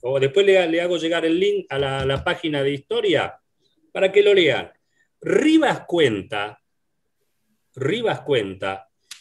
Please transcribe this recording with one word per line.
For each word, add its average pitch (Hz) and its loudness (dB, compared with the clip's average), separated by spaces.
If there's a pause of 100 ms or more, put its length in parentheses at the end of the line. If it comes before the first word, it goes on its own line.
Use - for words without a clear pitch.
o 135 -2
después 139 2
le, 190 4
le 165 0
hago 175 -2
llegar 165 -2
el 165 0
link 202 -2
a 135 -4
la, 135 -2
la 135 -2
página 156 -4
de 139 0
historia 147 -2 (560)
para 185 0
que 202 4
lo 208 4
lean. 135 2 (500)
Rivas 294 2
cuenta, 107 -2 (1120)
Rivas 170 -2
cuenta, 98 -4 (320)